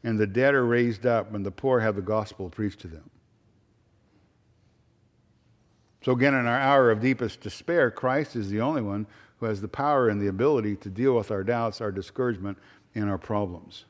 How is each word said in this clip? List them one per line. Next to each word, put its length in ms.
and 160
the 80
dead 260
are 120
raised 400
up, 280
and 120
the 60
poor 300
have 140
the 60
gospel 480
preached 320
to 60
them. 220
So 120
again, 200
in 140
our 100
hour 340
of 80
deepest 420
despair, 500
Christ 440
is 140
the 120
only 200
one 240
who 60
has 160
the 60
power 420
and 120
the 60
ability 500
to 120
deal 260
with 140
our 140
doubts, 360
our 120
discouragement, 680
and 140
our 80
problems. 720